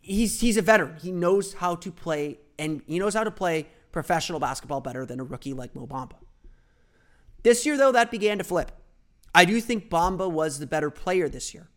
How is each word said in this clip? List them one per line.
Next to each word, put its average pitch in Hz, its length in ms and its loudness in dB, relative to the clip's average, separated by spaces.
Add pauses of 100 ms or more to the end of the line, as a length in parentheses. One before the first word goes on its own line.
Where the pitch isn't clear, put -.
He's, 202 400 0
he's 233 160 4
a 214 60 4
veteran. 185 400 4
He 180 80 -8
knows 185 440 2
how 175 200 -2
to 170 160 -10
play, 147 480 -4 (180)
and 156 300 -4
he 170 140 -2
knows 202 140 0
how 220 100 0
to 214 80 -4
play 165 340 -2 (240)
professional - 480 -2
basketball 135 440 -4
better 131 220 -8
than 123 140 -8
a 131 60 -8
rookie 131 280 -10
like 123 220 -12
Mo 135 100 -12
Bamba. 131 300 -10 (1300)
This 240 240 4
year, 294 100 0
though, 269 140 6
that 233 220 2
began 208 260 0
to 180 60 -4
flip. 175 260 -2 (640)
I 180 100 10
do 214 160 2
think 226 300 -4
Bamba 180 400 0
was 156 300 -2
the 156 60 -8
better 151 240 -2
player 180 380 -2
this 131 240 -8
year. - 240 -20